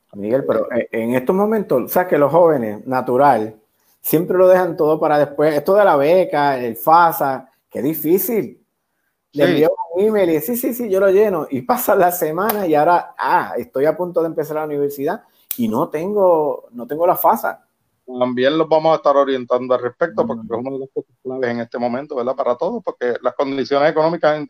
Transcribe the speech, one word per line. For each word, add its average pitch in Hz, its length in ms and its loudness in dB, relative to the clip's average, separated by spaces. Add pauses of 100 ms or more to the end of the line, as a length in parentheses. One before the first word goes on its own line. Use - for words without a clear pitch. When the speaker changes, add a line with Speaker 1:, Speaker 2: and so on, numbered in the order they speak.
(140)
Speaker 1:
Miguel, 110 320 -2
pero, 113 260 -2
eh, 117 200 -2
en 113 220 -2
estos 127 200 0
momentos, 202 480 0
o - 60 -8
sea, 180 180 0
que - 100 0
los 143 160 2
jóvenes, 127 540 2
natural, 127 680 2 (440)
siempre 180 380 0
lo 185 100 8
dejan 180 300 4
todo 156 200 2
para 147 200 2
después. 147 360 2
Esto 147 200 0
de 208 100 6
la 170 120 4
beca, 143 600 2
el 120 180 -6
fasa, 160 720 2 (180)
qué 107 140 -10
difícil. 160 840 -2 (680)
Le 143 120 2
Speaker 2:
Sí. 139 60 4
Speaker 1:
envío 160 200 4 (240)
un 190 120 0
email 202 240 2
y, 156 100 2
"Sí, 240 160 -4
sí, 240 160 -4
sí, 240 160 -6
yo 190 120 0
lo 196 100 4
lleno". 190 400 2
Y 131 100 -4
pasa 240 340 -2
la 180 160 4
semana 180 560 -2
y 156 80 2
ahora, 165 440 2
ah, 127 400 0
estoy 131 260 -4
a 156 100 2
punto 175 280 -4
de 165 60 -2
empezar 156 280 -6
la 156 80 -4
universidad 143 600 -4 (340)
y 113 100 -2
no 135 220 -2
tengo, 170 840 0
no 120 140 -14
tengo 160 200 -4
la 185 100 2
fasa. - 500 -2 (400)
Speaker 2:
También 127 500 -2
los 156 140 0
vamos 160 240 4
a - 20 -2
estar 143 220 2
orientando 127 560 0
al 120 80 -2
respecto, 170 440 -4
porque 117 200 -8
Speaker 1:
Ujú. 113 80 -8
Speaker 2:
es 113 60 -4
una 131 100 -8
de 135 80 -8
las 131 160 -10
cosas - 280 -10
claves 131 280 -6
en 120 100 -6
este 117 180 -10
momento, 120 380 -6
¿verdad? 117 180 -4
Para 123 220 -2
todos, 202 260 -6
porque - 380 -4
las 123 140 -4
condiciones 139 560 0
económicas 156 480 0
en, 143 120 -10